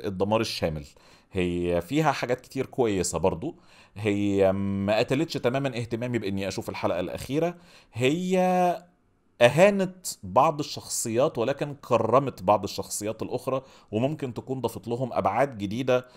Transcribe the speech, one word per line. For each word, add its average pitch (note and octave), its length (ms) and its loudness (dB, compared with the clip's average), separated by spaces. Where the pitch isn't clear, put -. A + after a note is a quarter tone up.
الدمار G2+ 380 0
الشامل. D#2+ 440 -4
هي F2 500 0
فيها D3+ 300 0
حاجات B2 300 -2
كتير C3 240 -6
كويسة G2 520 0
برضو، E2+ 380 -2
هي G2+ 560 2
ما G2 460 0
قتلتش C3+ 360 0
تماما C3+ 340 -2
اهتمامي A#2+ 420 -4
بإني G2 280 -4
أشوف G2 220 -6
الحلقة F#2+ 300 -2
الأخيرة، C#3 560 -4
هي E3+ 440 0
أهانت F#3 680 6
بعض C#3 360 4
الشخصيات B2 800 -2
ولكن B2+ 380 -2
كرمت A#2 680 2
بعض G2+ 200 4
الشخصيات G2+ 580 -6
الأخرى، B2 400 -4
وممكن B2+ 420 -2
تكون C3 280 -8
ضافت A2 260 -6
لهم A#2 260 -4
أبعاد G#2+ 440 0
جديدة، B2 600 0